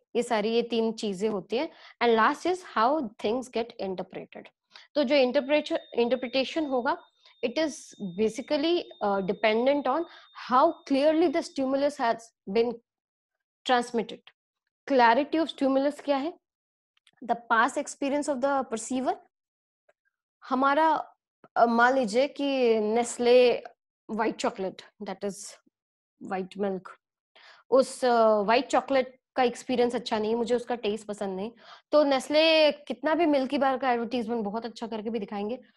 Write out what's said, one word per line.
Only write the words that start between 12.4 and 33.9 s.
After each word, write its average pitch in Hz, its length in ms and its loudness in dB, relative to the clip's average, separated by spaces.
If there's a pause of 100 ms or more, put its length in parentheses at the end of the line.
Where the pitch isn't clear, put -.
been 233 240 2 (920)
transmitted। 240 520 -2 (680)
Clarity 277 560 4
of - 100 -12
stimulus 269 460 0
क्या 285 160 -2
है? 294 220 -6 (840)
The 233 120 -2 (160)
past 233 260 2
experience 285 580 -4
of 247 60 -6
the 277 320 0
perceiver। 254 420 -4 (1300)
हमारा, 277 560 2 (500)
अ, 233 100 4
मान 233 280 4
लीजिए 254 340 0
कि 269 520 0
Nestle 240 800 2 (540)
white 220 340 -4
chocolate, 190 360 -6 (220)
that 196 220 -12
is - 300 -12 (760)
white 190 260 -8
milk, 190 240 -4 (880)
उस, 262 360 2
अ, 226 360 4
व्हाइट 233 260 2
चॉकलेट - 520 0 (160)
का 262 80 2
एक्सपीरियंस 247 520 0
अच्छा 233 240 -4
नहीं, 214 160 -2
मुझे 233 200 -2
उसका 240 200 -4
टेस्ट 214 320 -6
पसंद 202 280 -6
नहीं। 202 160 -8 (400)
तो 302 120 6
Nestle 302 720 4 (140)
कितना 302 280 -2
भी 339 100 4
मिल्की 277 320 2
बार 269 200 0
का 254 140 -2